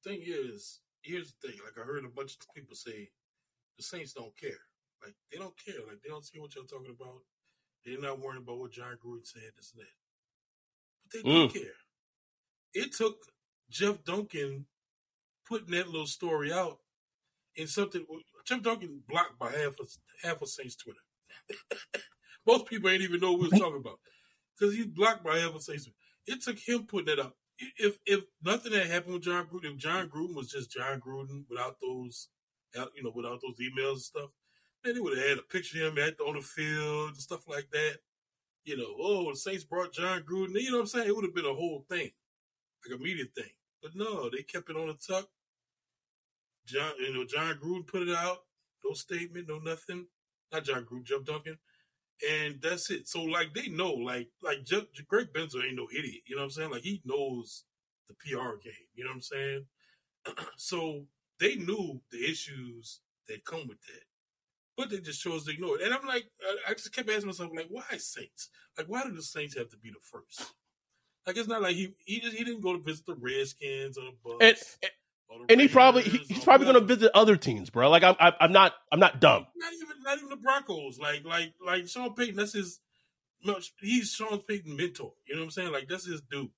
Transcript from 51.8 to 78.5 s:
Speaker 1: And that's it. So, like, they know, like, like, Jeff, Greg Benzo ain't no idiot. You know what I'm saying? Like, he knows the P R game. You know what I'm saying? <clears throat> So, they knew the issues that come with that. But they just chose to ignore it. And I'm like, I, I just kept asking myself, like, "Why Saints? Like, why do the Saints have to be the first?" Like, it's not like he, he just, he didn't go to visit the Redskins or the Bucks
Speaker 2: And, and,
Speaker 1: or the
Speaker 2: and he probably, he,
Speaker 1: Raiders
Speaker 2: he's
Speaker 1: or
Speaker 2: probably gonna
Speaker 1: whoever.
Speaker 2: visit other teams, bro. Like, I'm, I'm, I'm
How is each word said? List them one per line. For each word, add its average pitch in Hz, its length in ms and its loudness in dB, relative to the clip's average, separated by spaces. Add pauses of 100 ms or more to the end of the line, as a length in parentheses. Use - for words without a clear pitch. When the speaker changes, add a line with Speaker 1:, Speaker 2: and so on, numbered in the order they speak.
Speaker 1:
And 151 320 -4
that's 170 280 -4
it. - 180 -8
So, 170 160 -6
like, 160 300 -2
they 247 140 -8
know, 175 260 -4
like, 123 360 -6 (120)
like, 139 220 -4
Jeff, 196 200 -2 (240)
Greg 226 260 0
Benzo 147 320 -6
ain't 131 100 -6
no 123 160 -8
idiot. 139 340 -8
You 135 100 -10
know 139 80 -4
what - 20 -4
I'm 135 60 -10
saying? 156 200 -8
Like, 120 120 -8
he 190 200 -6
knows 131 640 -6 (420)
the - 60 -20
P 143 220 -10
R 123 220 -6
game. 107 160 -18 (200)
You 123 100 -14
know 131 60 -8
what 131 60 -10
I'm 127 60 -14
saying? 139 440 -6 (600)
<clears throat> - 220 -10 (100)
So, 160 480 -6 (340)
they 180 160 4
knew 175 440 -4 (120)
the 120 120 -8
issues 131 800 -10 (260)
that 107 160 -14
come 160 240 -10
with - 140 -16
that. - 220 -20 (760)
But 247 120 -4
they 202 100 -6
just 151 220 -10
chose 160 240 -4
to 156 60 -8
ignore 156 260 -2
it. 170 60 -2
And 220 100 2
I'm 269 140 -4
like, 247 180 -2 (160)
I, 196 300 -4
I - 20 -2
just - 220 -10
kept 226 140 -4
asking 208 180 0
myself, 175 280 -8
like, 165 140 -8
"Why 180 140 -12 (140)
Saints? - 520 -10 (280)
Like, 156 100 -8
why 240 160 -4
do 262 100 -6
the 165 80 -12
Saints 147 360 -8
have 120 120 -8
to - 80 -20
be 113 120 -20
the 101 120 -20
first?" - 520 -14 (760)
Like, 185 100 -4
it's 226 100 -2
not 220 140 0
like 180 140 2
he, 190 180 -4 (120)
he 214 160 -4
just, 233 160 -6
he 233 60 -4
didn't 240 180 -6
go 185 140 0
to 170 60 -6
visit 151 240 -8
the 170 100 -8
Redskins 135 800 -6
or 135 80 -12
the 131 80 -16 (100)
Bucks - 180 -10
Speaker 2:
And, 226 160 10 (260)
and, 190 80 -4 (380)
Speaker 1:
or - 160 -18
the - 80 10
Speaker 2:
and 247 80 10
he 285 60 10
probably, 254 360 12
he, - 80 2
Speaker 1:
Raiders - 180 0
Speaker 2:
he's 226 120 -4
Speaker 1:
or - 40 0
Speaker 2:
probably 269 200 12
gonna 254 140 12
Speaker 1:
whoever. 220 160 6
Speaker 2:
visit 220 180 10
other 214 240 12
teams, 107 320 -2
bro. 123 200 8
Like, 165 140 12
I'm, 180 160 12
I'm, 170 200 12
I'm 165 120 10